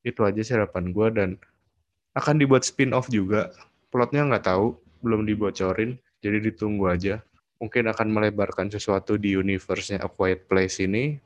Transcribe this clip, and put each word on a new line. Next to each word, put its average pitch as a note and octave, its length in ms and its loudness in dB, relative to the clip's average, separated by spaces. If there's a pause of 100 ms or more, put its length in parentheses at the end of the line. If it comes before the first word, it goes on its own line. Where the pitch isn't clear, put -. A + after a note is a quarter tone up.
Itu A#2+ 240 -2
aja G#2 160 0
sih A2+ 160 -2
harapan F#2+ 320 -2
gue, G2+ 240 2
dan G2+ 160 2 (880)
akan D3+ 240 2
dibuat C3 240 6
spin-off C3 480 0
juga. G#2 400 0 (400)
Plotnya C3 320 2
nggak A#2+ 240 2
tahu, G2+ 240 2 (320)
belum G#2+ 240 0
dibocorin, G#2 720 -2 (240)
jadi G#2 160 0
ditunggu G#2+ 480 -2
aja. F#2+ 320 -2 (400)
Mungkin A2+ 320 -2
akan A2 160 -2
melebarkan G#2 640 0
sesuatu G#2 480 0
di G2 160 0
universe-nya F#2+ 640 -2
A G2 80 -6
Quiet F#2 400 -2
Place F#2+ 320 2
ini. A2+ 320 0 (120)